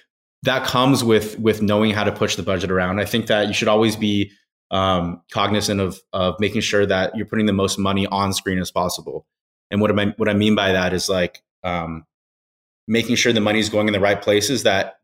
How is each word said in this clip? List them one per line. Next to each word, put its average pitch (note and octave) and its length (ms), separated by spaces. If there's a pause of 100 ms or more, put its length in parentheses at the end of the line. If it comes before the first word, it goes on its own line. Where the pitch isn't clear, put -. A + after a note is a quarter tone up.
(440)
that C3 220
comes B2+ 380
with, A2 340
with A2 240
knowing G#2 300
how G#2 140
to G2+ 80
push - 240
the F#2+ 60
budget F#2 280
around. F#2 300
I G#2 40
think A2 220
that G#2 200
you G2+ 60
should A2 140
always A2 300
be, G#2 340 (400)
um, F2+ 500 (100)
cognizant G2+ 500
of, F#2 180 (140)
of F#2 260
making G#2+ 220
sure G2+ 240
that F#2 300
you're G#2+ 100
putting A2 200
the G#2 80
most G2 240
money G2 300
on G2 260
screen F#2 260
as F2 120
possible. E2 540 (460)
And G#2 100
what G#2+ 100
am G2+ 80
I, G#2 180
what G#2+ 120
I G#2 40
mean G#2+ 220
by G2 180
that F2+ 200
is, F2 160
like, F#2 320 (220)
um, E2 420 (840)
making A#2 280
sure A#2+ 160
the A2+ 80
money's G#2+ 280
going G#2+ 180
in G#2+ 60
the G2+ 60
right G2+ 220
places G#2 420
that, G2 400